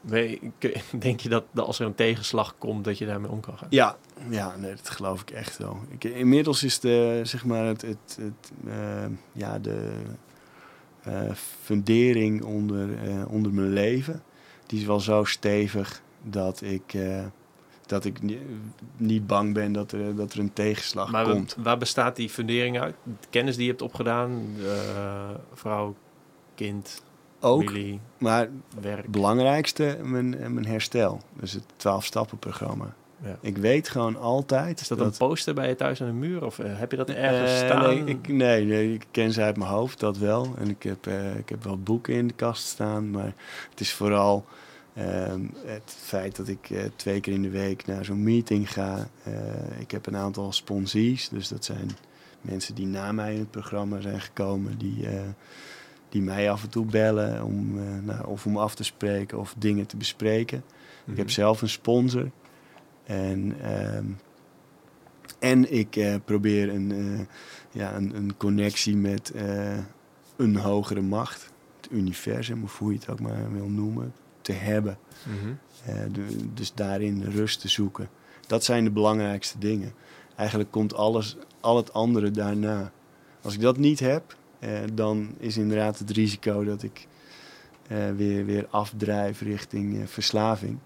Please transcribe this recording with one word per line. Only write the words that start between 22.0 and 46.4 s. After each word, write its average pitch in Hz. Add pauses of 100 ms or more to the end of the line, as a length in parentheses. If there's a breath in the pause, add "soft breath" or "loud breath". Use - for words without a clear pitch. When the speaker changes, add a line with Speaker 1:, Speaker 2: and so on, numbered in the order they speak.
Speaker 1:
die 117
fundering 123
uit? 156
De 113
kennis 127
die 123
je 123
hebt 120
opgedaan, 120 (180)
eh, 101 (240)
vrouw, 104 (600)
kind, 101 (380)
Speaker 2:
Ook, 131
Speaker 1:
familie, 101 (180)
Speaker 2:
maar 113 (320)
Speaker 1:
werk. 101
Speaker 2:
het -
belangrijkste, 131
mijn, 127
eh, 123
mijn 120
herstel. 110 (200)
Dus 95
het 113 (120)
twaalf-stappen-programma. 107 (280)
Speaker 1:
Ja. 98
Speaker 2:
Ik 104
weet 120
gewoon 113
altijd 139
Speaker 1:
Is -
dat 117
Speaker 2:
dat 120
Speaker 1:
een 113
poster 156
bij 131
je 127
thuis 135
aan 131
de 117
muur? 156
Of, 110
eh, 104
heb 120
je 135
dat 131
ergens 127 (100)
Speaker 2:
Eh, 127
Speaker 1:
staan? 127
Speaker 2:
nee, 131
ik, 135
nee, 123
nee, 107
ik 110
ken 113
ze 110
uit 104
mijn 95
hoofd, 117
dat 104
wel. 117
En 107
ik 101
heb, 98
eh, 98
ik 110
heb 110
wel 98
boeken 113
in 120
de 120
kast 117
staan. 107
Maar 101 (360 loud breath)
het -
is 101
vooral, 101 (500 loud breath)
ehm, 95 (240)
het 110
feit 98
dat 101